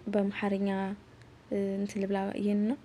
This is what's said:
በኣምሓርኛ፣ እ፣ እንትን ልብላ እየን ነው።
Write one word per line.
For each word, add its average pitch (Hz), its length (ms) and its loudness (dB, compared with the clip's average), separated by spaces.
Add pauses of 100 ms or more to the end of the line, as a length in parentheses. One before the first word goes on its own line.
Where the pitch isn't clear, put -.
በኣምሓርኛ፣ 202 600 0 (800)
እ፣ 202 120 -2 (140)
እንትን 202 260 -4
ልብላ 196 200 0 (160)
እየን 208 280 2
ነው። 226 220 0